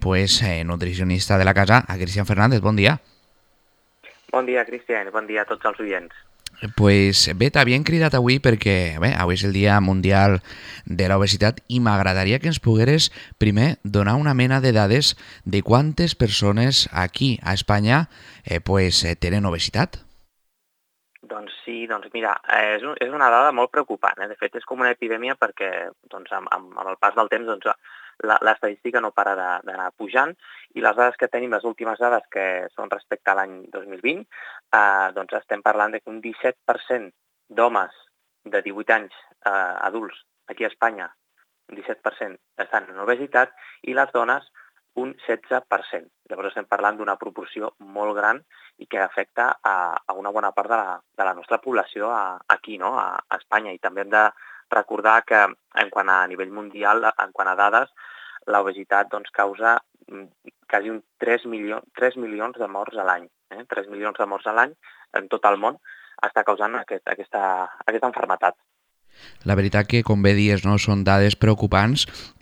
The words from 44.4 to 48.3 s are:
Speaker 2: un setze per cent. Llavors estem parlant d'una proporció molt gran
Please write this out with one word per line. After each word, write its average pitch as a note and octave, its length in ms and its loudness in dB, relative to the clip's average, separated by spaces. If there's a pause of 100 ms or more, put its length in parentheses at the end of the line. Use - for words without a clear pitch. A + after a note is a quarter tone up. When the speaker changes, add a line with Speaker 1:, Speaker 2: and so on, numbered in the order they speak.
Speaker 2:
un B2+ 160 -6 (140)
setze B2 420 -4
per F#2+ 220 -2
cent. E2+ 180 -10 (160)
Llavors F#2+ 240 -10
estem G#2 160 -10
parlant G2+ 320 0
d'una G2+ 240 -4
proporció G#2+ 560 -12
molt G2+ 400 -6
gran A2 240 0 (400)